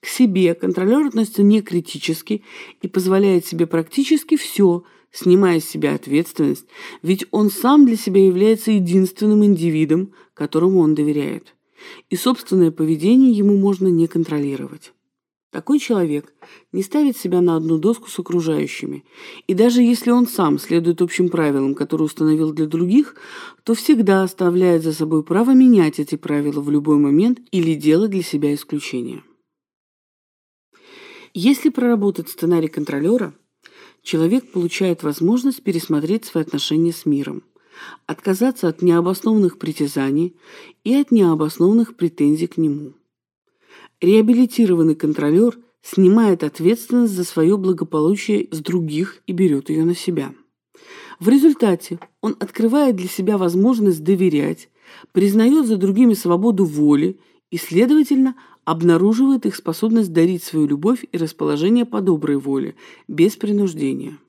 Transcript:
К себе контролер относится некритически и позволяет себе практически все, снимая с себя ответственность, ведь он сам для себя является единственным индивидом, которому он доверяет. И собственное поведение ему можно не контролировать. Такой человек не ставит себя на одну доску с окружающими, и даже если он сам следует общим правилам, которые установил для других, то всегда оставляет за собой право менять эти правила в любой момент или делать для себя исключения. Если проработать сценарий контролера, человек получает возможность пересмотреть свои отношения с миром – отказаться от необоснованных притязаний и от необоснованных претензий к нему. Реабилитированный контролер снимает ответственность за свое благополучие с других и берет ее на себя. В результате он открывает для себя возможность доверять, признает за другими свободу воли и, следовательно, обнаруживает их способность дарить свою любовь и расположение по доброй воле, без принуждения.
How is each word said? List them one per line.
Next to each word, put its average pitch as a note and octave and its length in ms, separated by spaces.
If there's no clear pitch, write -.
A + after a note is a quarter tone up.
К - 60
себе F#3 480
контролер F#3+ 520
относится A3 360
некритически G3 1000
и G3 60
позволяет F#3+ 580
себе E3 220
практически C#4 720
все, F3 460
снимая F3+ 480
с D#3 60
себя D3+ 280
ответственность, C#3+ 720
ведь F#3+ 300
он G#3 200
сам C#4 340
для A3+ 120
себя G3 280
является G#3+ 460
единственным F#3+ 720
индивидом, E3 680
которому F3 460
он D#3 160
доверяет. D3 580
И F#3+ 60
собственное F#3 560
поведение E3 600
ему G3+ 260
можно F#3+ 300
не E3 200
контролировать. D3 880
Такой C4+ 280
человек E3 540
не F#3+ 120
ставит C#4 340
себя F3+ 240
на F3 140
одну D#3+ 240
доску A3+ 280
с - 120
окружающими, D3+ 840
и G3 80
даже A#3+ 260
если A#3+ 300
он A#3+ 160
сам D3+ 320
следует E3+ 420
общим F3+ 280
правилам, C#3+ 440
которые D#3 320
установил D#3 480
для D#3 140
других, F3+ 480
то A3+ 100
всегда G#3 480
оставляет F3+ 640
за D#3+ 100
собой D#3 300
право A3+ 280
менять A#3+ 480
эти D3+ 160
правила D3 460
в C#3+ 80
любой D3 280
момент D#3 420
или E3 220
делать D#3 380
для F#3+ 100
себя D3 320
исключения. B2+ 680
Если C4 360
проработать G3+ 600
сценарий E3 380
контролера, D#3 680
человек F3+ 500
получает F3 520
возможность A3+ 600
пересмотреть E3 640
свои D#3+ 180
отношения D#3 480
с - 140
миром – C#3+ 380
отказаться G3+ 600
от D#3+ 140
необоснованных F3+ 800
притязаний D3 760
и A#3 120
от C#4+ 160
необоснованных F3+ 840
претензий D#3 520
к - 100
нему. D3 360
Реабилитированный G#3+ 920
контролер D#3 640
снимает F#3+ 640
ответственность A3 680
за F3+ 100
свое E3+ 340
благополучие F#3 920
с D#3+ 80
других E3 680
и F#3 60
берет E3 360
ее D#3 160
на F3 100
себя. D3 380
В G3 100
результате A#3+ 680
он A3 180
открывает A3+ 560
для F3+ 120
себя G3+ 300
возможность F#3+ 640
доверять, E3 680
признает A3 560
за A3 100
другими G3 380
свободу F#3+ 500
воли D3+ 540
и, E3+ 60
следовательно, C4 760
обнаруживает G#3 800
их F#3+ 80
способность G#3+ 580
дарить E3+ 300
свою D#3 240
любовь D#3+ 440
и F3+ 60
расположение D#3+ 680
по A3 160
доброй D3+ 360
воле, C#3 380
без G3 280
принуждения. D3+ 920